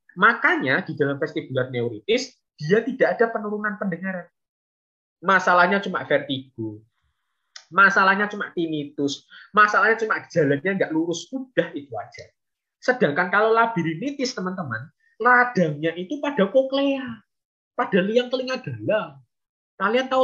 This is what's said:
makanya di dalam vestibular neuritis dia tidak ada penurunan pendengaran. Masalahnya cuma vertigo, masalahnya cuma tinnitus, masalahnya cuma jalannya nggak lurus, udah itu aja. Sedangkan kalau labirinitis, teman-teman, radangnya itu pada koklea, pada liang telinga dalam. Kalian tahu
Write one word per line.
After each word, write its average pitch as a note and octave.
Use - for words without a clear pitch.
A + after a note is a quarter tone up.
makanya G#3
di E3
dalam C#3
vestibular C3
neuritis A#2+
dia E3+
tidak F3+
ada A#3
penurunan G#3
pendengaran. F3+
Masalahnya F#3
cuma F3+
vertigo, C3
masalahnya G3
cuma G3+
tinnitus, D3
masalahnya G#3
cuma G#3+
jalannya C#3+
nggak -
lurus, E3
udah C4
itu C#3
aja. -
Sedangkan F#3
kalau G#3+
labirinitis, A3+
teman-teman, F3
radangnya F3+
itu F#3
pada A#3+
koklea, C4+
pada -
liang A#3+
telinga B3+
dalam. D3
Kalian A3+
tahu C4